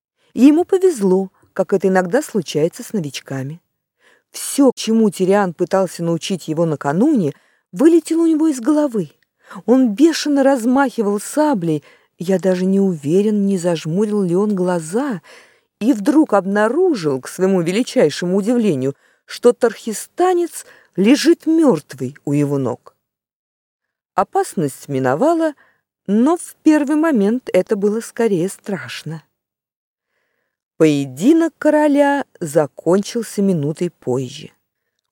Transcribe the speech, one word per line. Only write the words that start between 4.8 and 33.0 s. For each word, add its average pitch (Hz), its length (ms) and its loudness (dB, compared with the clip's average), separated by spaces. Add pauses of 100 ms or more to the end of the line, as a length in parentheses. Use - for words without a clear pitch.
Тириан 185 440 0
пытался 185 480 -2
научить 170 460 -4
его 160 160 -2
накануне, 165 680 0 (400)
вылетело 320 500 2
у 330 40 2
него 320 220 2
из 262 120 -4
головы. 240 520 -2 (540)
Он 247 280 4
бешено 285 480 2
размахивал 247 800 0
саблей, 185 640 -2 (360)
я 185 200 -2
даже 185 260 0
не 190 160 2
уверен, 196 680 0
не 196 120 0
зажмурил 180 640 -2
ли 175 140 0
он 208 180 0
глаза, 180 680 -4 (580)
и 226 120 2
вдруг 254 420 2
обнаружил, 202 840 0
к - 80 -16
своему 185 340 0
величайшему 180 720 0
удивлению, 196 580 0 (300)
что - 280 2
тархистанец 339 1120 -4 (300)
лежит 254 500 2
мертвый 165 800 0
у 147 80 -2
его 143 260 0
ног. 127 360 -6 (1200)
Опасность - 720 -2
миновала, 220 680 0 (520)
но 240 300 2
в - 280 -18
первый 302 320 2
момент 254 560 0
это 185 240 0
было 208 240 -2
скорее 202 480 -2
страшно. 156 720 -12 (1500)
Поединок 156 800 2
короля 285 680 2 (160)
закончился 202 1000 -2